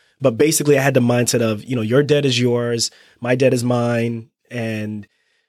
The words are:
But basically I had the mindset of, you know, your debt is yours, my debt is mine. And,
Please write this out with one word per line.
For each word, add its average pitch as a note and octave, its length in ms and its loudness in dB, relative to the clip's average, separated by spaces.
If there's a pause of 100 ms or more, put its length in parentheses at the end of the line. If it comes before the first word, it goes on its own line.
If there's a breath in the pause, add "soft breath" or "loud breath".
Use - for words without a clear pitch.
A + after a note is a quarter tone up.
(200)
But B2+ 180 0
basically D3 400 2
I C3 40 0
had C3+ 140 2
the C3 40 4
mindset A#2+ 420 2
of, A2 220 -2
you B2+ 120 -6
know, A2+ 80 -2
your B2 180 2
debt C#3+ 240 2
is B2 140 0
yours, A#2+ 500 -2 (320 soft breath)
my B2 140 0
debt B2+ 180 2
is A#2+ 100 -2
mine. A#2 680 -2 (200)
And, G#2+ 580 -8 (420)